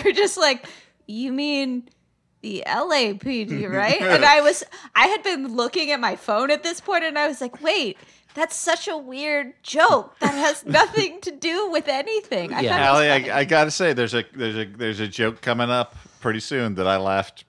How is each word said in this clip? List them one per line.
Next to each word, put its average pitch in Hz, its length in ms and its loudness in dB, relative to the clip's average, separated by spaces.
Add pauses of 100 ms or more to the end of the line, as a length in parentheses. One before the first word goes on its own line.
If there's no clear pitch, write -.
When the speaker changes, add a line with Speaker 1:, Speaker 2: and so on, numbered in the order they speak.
Speaker 1:
were 392 80 4
just 381 260 2
like, 285 280 2 (400)
"You 240 260 -6
mean 269 580 -4 (540)
the 208 240 -8
L 285 260 -2
A 233 220 0
P 233 300 -6
D, 151 200 -6
right?" 214 340 0
And - 240 4
I 294 180 8
was, 294 220 2 (320)
I 233 120 6
had 415 160 -2
been 269 320 -4
looking 285 360 -2
at 277 80 -2
my 214 160 -2
phone 233 360 0
at 294 100 0
this 339 180 -6
point, 349 240 -2
and 302 140 -4
I 294 100 2
was 285 140 -8
like, 247 220 -10
"Wait, 330 340 -2 (380)
that's 320 200 -4
such - 320 -2
a 330 80 -4
weird 285 580 -6 (100)
joke 320 560 2
that 285 160 0
has 294 320 0
nothing 359 540 2
to 370 100 -10
do 339 400 -4
with 302 160 -2
anything." 277 680 -4
I 117 80 -4
Speaker 2:
Yeah. 120 80 0
Speaker 1:
thought - 80 2
it - 20 2
was 139 80 4
Speaker 3:
Allie, 147 200 6 (160)
Speaker 1:
funny. 120 80 -6
Speaker 3:
I, 127 80 0
I 143 60 2
gotta 151 260 4
say, 170 220 0
there's 120 200 -2
a, 117 100 -2 (120)
there's 113 200 -4
a, 110 100 -4
there's 107 340 -6
a 107 80 -4
joke 113 340 -2
coming 120 300 0
up 123 240 -2 (260)
pretty 110 200 -2
soon 117 340 -4
that 92 100 0
I 95 120 4
laughed 98 520 -2